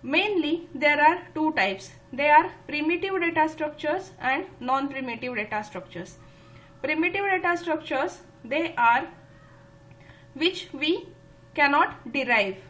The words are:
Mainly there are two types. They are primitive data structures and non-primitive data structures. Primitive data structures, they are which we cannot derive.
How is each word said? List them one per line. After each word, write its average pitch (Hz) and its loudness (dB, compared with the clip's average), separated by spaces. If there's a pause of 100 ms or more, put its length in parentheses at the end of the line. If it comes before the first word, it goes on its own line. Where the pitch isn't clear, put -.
Mainly 339 0
there 294 4
are 349 6 (100)
two 311 0
types. 196 -2 (220)
They 285 2
are 302 6 (160)
primitive 339 -2
data 330 2
structures 311 -4 (100)
and 277 -2 (140)
non-primitive 254 -4
data 214 -4
structures. - -12 (640)
Primitive 339 -2
data 359 0
structures, 320 -4 (260)
they 311 -2
are 240 4 (1300)
which 339 -2
we 302 -2 (480)
cannot 285 2
derive. 220 0 (120)